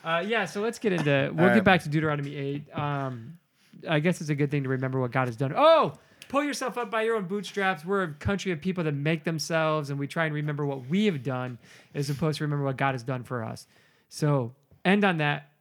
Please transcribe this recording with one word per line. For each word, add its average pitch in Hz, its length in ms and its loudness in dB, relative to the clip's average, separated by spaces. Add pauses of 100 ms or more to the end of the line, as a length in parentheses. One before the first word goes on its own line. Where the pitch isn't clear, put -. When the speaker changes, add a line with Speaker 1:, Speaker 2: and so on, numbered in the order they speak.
Speaker 1:
Uh, 165 220 0
yeah, 214 180 0
so 185 160 -6
let's 226 180 -4
get 202 140 0
into, 143 420 2
we'll 160 100 4
Speaker 2:
All - 60 8
Speaker 1:
get - 60 6
Speaker 2:
right. 196 80 6
Speaker 1:
back 190 180 6
to 151 60 -8
Deuteronomy 147 480 0
eight. 143 420 -6
Um, 139 600 -4 (500)
I 156 120 2
guess 170 200 0
it's 151 100 -6
a 151 40 2
good 139 160 0
thing 143 120 0
to 131 60 -2
remember 131 320 0
what 123 100 0
God 131 180 2
has 113 80 -6
done. 135 200 -2
Oh, 285 380 6 (340)
pull 285 160 0
yourself 254 340 -4
up 233 120 -6
by 220 120 0
your 226 140 0
own 202 80 -2
bootstraps. 190 600 -2
We're 196 200 0
a 151 100 -6
country 196 380 -2
of 151 80 -4
people 180 240 -2
that 151 100 0
make 156 300 0
themselves, 156 680 0
and 143 80 -4
we 143 80 -2
try 160 200 -2
and 156 80 -2
remember 147 300 -2
what 135 240 -4
we 202 180 2
have 147 160 0
done 127 360 -4 (360)
as 143 140 -2
opposed 147 300 -2
to 156 60 -2
remember 143 200 -2
what 135 120 -2
God 135 160 2
has 123 100 -6
done 127 220 -6
for 120 180 -6
us. 117 240 -10 (420)
So 139 460 0 (300)
end 202 200 4
on 175 140 2
that. 147 320 -2 (100)